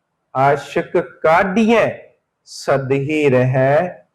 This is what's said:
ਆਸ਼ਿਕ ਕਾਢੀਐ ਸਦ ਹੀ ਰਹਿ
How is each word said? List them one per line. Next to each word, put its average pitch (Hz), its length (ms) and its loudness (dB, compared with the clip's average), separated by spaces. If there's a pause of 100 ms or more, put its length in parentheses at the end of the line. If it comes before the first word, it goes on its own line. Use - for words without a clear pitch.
(360)
ਆਸ਼ਿਕ 147 600 -2
ਕਾਢੀਐ 190 920 0 (560)
ਸਦ 135 480 -4
ਹੀ 143 360 0
ਰਹਿ 135 760 0 (120)